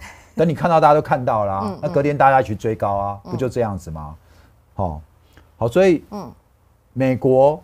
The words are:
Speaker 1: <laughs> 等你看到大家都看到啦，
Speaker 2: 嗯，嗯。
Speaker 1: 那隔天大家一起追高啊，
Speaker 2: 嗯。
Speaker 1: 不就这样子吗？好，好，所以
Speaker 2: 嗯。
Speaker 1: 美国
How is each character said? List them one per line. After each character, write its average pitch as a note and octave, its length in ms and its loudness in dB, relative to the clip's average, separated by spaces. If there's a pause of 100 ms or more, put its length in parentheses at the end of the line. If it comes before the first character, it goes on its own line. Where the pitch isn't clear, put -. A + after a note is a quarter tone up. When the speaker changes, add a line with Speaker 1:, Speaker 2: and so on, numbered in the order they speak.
(160)
Speaker 1:
<laughs> - 180 -20
等 E3 140 2
你 D#3 60 0
看 D#3 160 -2
到 D#3+ 100 4
大 D#3 80 6
家 D3 60 8
都 D3+ 80 2
看 D3 200 -2
到 A#2 220 0
啦， G2 200 -2
Speaker 2:
嗯， G3+ 80 -4
嗯。 F3+ 100 -12
Speaker 1:
那 D3+ 80 -4
隔 D3 120 0
天 D3 140 0
大 C3+ 140 6
家 C3+ 100 4
一 B2+ 40 0
起 G#2+ 100 -6
追 A2 200 -4
高 G#2 200 -4
啊， G2+ 300 -6
Speaker 2:
嗯。 - 80 -12
Speaker 1:
不 A#2+ 40 -6
就 B2 120 -2
这 A#2+ 120 -4
样 G#2 160 -2
子 E2+ 140 -12
吗？ D2+ 260 -14 (580)
好， D#2+ 280 -6 (560)
好， A#2 100 -2
所 F3+ 180 2
以 F3 240 2
Speaker 2:
嗯。 F3 220 -14 (600)
Speaker 1:
美 C3 240 0
国 C3+ 480 2